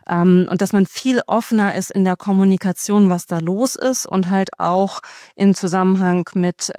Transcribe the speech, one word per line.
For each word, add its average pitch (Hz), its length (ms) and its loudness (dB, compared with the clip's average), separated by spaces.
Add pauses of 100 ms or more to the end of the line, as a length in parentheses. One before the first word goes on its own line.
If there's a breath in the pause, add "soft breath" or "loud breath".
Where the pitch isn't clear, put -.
Ähm, 180 420 4
und 190 140 -2
dass 190 100 -2
man 196 140 2
viel 254 400 -2
offener 214 480 0
ist - 160 -8
in 190 140 0
der 185 100 0
Kommunikation, 190 960 2
was 175 160 -4
da 175 100 -4
los 190 380 -2
ist 254 320 -4
und 185 240 -2
halt 196 180 0 (100)
auch 185 420 -2 (340 loud breath)
im 196 180 4
Zusammenhang 185 800 0
mit, 180 460 -2